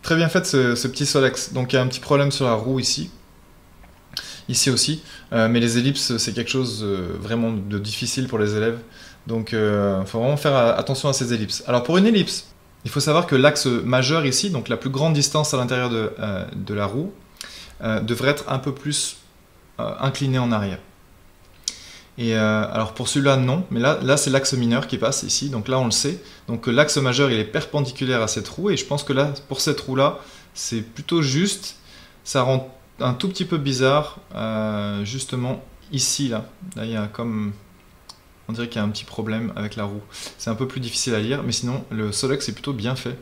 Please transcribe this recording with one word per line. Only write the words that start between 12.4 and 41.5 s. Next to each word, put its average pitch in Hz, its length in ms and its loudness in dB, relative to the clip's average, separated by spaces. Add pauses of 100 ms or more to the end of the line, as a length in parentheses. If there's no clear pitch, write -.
il 123 40 -4
faut - 100 -2
savoir 156 280 4
que 143 80 2
l'axe 139 320 6
majeur 127 580 2
ici, 135 240 0
donc 135 180 -2
la 117 100 0
plus 135 120 -4
grande 147 240 2
distance 147 400 2
à 135 40 2
l'intérieur 123 340 0
de, 110 260 0
euh, 98 260 -4 (120)
de 98 180 -6
la 101 140 0
roue, 143 260 -4 (680)
euh, 110 160 0
devrait 120 320 0
être 143 160 -2
un 135 100 0
peu 131 160 -2
plus, - 440 -4 (640)
euh, 107 200 -4
incliné 131 400 0
en 120 120 0
arrière. 101 280 -2 (1400)
Et, 113 180 0
euh, 107 380 2
alors 107 200 -2
pour 123 140 -4
celui-là, 139 300 4
non, 131 340 2
mais 120 80 0
là, 131 220 4
là 139 160 4
c'est 143 120 0
l'axe 135 220 2
mineur 123 360 2
qui 123 100 -4
passe 117 260 0
ici, - 260 -2
donc 120 200 -4
là 131 100 2
on 127 60 2
le 113 60 0
sait. 170 300 -2 (280)
Donc, 117 180 -4
euh, 123 40 2
l'axe 147 260 4
majeur 131 340 4
il 113 80 2
est 107 60 0
perpendiculaire 127 760 -2
à 110 60 0
cette 107 220 -4
roue, 190 220 -2
et 160 40 2
je - 100 -4
pense 143 180 -2
que 139 100 -2
là, 139 200 2 (140)
pour 135 140 -6
cette 147 180 0
roue-là, 135 400 0 (340)
c'est - 280 -4
plutôt 156 400 -2
juste. 151 560 0 (480)
Ça 135 160 0
rend 131 360 0 (220)
un 123 140 0
tout 190 160 -2
petit 185 160 -4
peu 165 120 0
bizarre, 139 600 2 (180)
euh, 107 680 -2
justement 127 580 -4 (300)
ici, 135 340 0
là. 110 220 -4 (260)
Là, 110 80 -6
il 113 80 -4
y 110 60 -4
a 104 100 -2
comme, 107 460 -4 (960)
on - 20 -6
dirait 117 160 -4
qu'il 117 140 -4
y - 20 0
a - 20 0
un 104 40 0
petit - 160 -8
problème 110 500 -6
avec 104 220 -8
la 104 80 -4
roue. 101 160 -8 (360)
C'est - 120 -8
un 110 60 -2
peu 127 120 -4
plus 131 140 -8
difficile 117 340 -2
à 107 40 2
lire, 123 240 -2
mais 123 100 -2